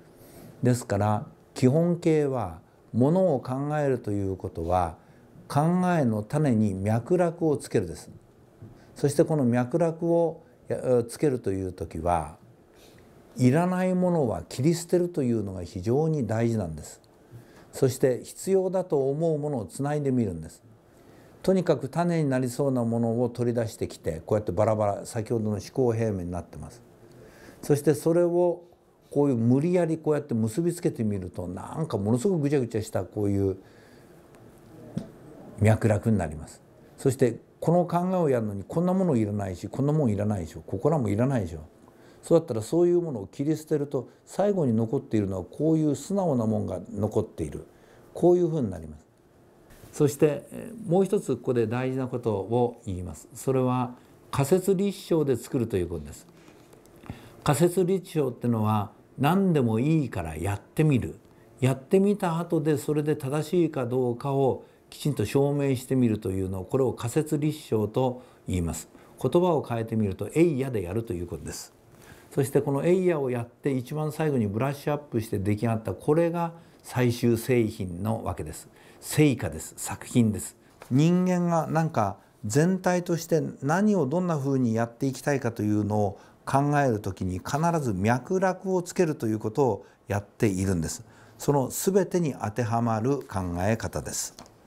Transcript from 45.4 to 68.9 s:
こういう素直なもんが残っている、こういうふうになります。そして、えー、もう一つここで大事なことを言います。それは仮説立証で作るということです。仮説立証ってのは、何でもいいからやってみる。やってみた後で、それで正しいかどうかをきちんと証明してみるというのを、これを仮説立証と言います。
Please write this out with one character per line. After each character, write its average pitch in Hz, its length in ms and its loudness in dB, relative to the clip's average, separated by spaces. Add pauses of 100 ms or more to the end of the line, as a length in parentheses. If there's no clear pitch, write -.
こ 156 280 0
う 160 40 4
い 156 80 2
う 143 100 2
素 - 180 -6
直 180 220 2
な 117 100 2
も 107 140 0
ん 101 60 -2
が 92 160 -6 (120)
残 104 280 0
っ - 20 2
て - 220 -8
い 73 40 -6
る、 76 160 -12 (480)
こ 175 200 6
う 180 40 6
い 180 40 2
う 170 80 2
ふ 160 80 -4
う 147 40 0
に 110 80 -2
な 87 80 -8
り 82 80 -12
ま 78 120 -16
す。 - 80 -20 (880)
そ 147 160 4
し 143 80 -6
て、 147 340 2
え - 220 -12
ー、 - 180 -6
も 190 120 4
う - 20 0
一 196 160 -2
つ 131 160 -4
こ - 40 -14
こ 131 120 -2
で 120 140 2
大 127 260 -4
事 131 40 -6
な 131 100 -4
こ 120 120 -6
と 113 140 -2
を 117 520 -2
言 95 120 -6
い 90 60 -8
ま 85 120 -10
す。 - 180 -20
そ 131 200 -2
れ 131 80 2
は 127 340 -2 (340)
仮 139 160 0
説 190 300 2
立 190 240 -2
証 160 240 0
で 135 140 0
作 - 200 -4
る 117 100 0
と 101 100 -2
い 90 60 0
う 82 40 -4
こ 80 120 -8
と 73 60 -12
で 71 60 -14
す。 - 160 -20 (1200)
仮 139 140 4
説 175 260 4
立 185 240 -2
証 139 200 0
っ 120 40 -4
て 120 160 -4
の 113 140 2
は、 104 280 0 (260)
何 180 360 2
で 147 80 4
も 113 180 2
い 151 260 2
い 120 40 -6
か 95 140 -6
ら 78 120 -8
や 92 200 -4
っ - 40 -6
て - 240 -2
み 147 160 4
る。 - 160 -6 (460)
や 127 120 4
っ 131 60 -8
て - 200 2
み 202 180 4
た 170 220 0
後 170 200 0
で、 147 180 2
そ - 160 -2
れ 147 100 0
で 147 120 0
正 147 340 -4
し 175 160 2
い 156 60 -2
か 131 140 -2
ど 123 240 0
う 120 80 -2
か 139 160 -2
を 135 320 2 (240)
き - 80 -20
ち - 120 -2
ん 139 40 0
と 120 120 0
証 143 280 2
明 139 220 0
し 123 100 -6
て 135 100 -2
み 127 120 4
る 107 120 0
と 98 120 -4
い 95 100 -2
う 95 80 -2
の 95 120 -6
を、 90 40 -10
こ - 140 0
れ 135 40 4
を 117 100 2
仮 - 180 -6
説 151 260 0
立 147 200 -2
証 107 300 0
と 127 360 -2 (240)
言 95 100 0
い 90 40 0
ま 82 120 -2
す。 - 160 -12 (320)